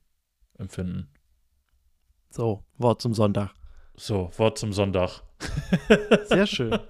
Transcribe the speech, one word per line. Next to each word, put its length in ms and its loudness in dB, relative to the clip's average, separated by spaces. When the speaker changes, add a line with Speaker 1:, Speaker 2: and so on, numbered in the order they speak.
Speaker 1:
empfinden. 500 -8
Speaker 2:
So, 340 -2
Wort 240 2
zum 120 0
Sonntag. 400 0
Speaker 1:
So, 420 -4
Wort 200 2
zum 160 -4
Sonntag. 480 0
<laughs> 880 2
Speaker 2:
Sehr 180 4
schön. 320 -2